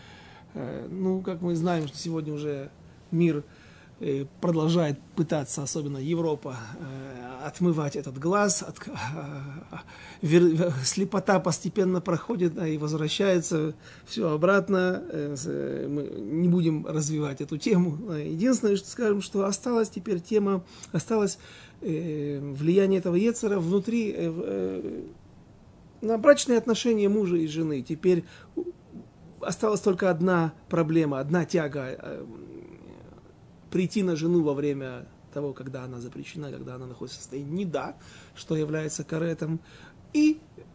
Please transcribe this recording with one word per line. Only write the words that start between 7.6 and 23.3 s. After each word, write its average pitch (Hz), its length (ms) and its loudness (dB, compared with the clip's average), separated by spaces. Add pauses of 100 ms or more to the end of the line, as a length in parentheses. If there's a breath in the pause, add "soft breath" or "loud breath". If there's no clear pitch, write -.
этот 135 220 -6
глаз, 190 460 2
от-, 170 160 -12
<laughs> 143 1400 -12
вер-, 170 520 6 (100)
слепота 196 560 2
постепенно 180 600 0
проходит, 175 540 0
да, 170 120 -2
и 156 100 -2
возвращается 156 960 0 (320 loud breath)
все 196 260 -2
обратно. 185 800 4
Э, 147 260 -4
с-, 135 120 -6
э, 139 400 -4
мы 143 160 -2 (160)
не 151 280 0
будем 165 380 4
развивать 151 560 -2
эту 147 160 -6
тему. 180 560 2
Единственное, 196 640 2
что 196 140 -4
скажем, 208 320 0
что 196 240 -2
осталась 220 440 0
теперь 190 300 -4
тема, 196 440 2 (280 loud breath)
осталось, 202 460 0 (440 loud breath)
э, 151 580 -2
влияние 165 600 4
этого 175 160 0
Йецера 208 440 2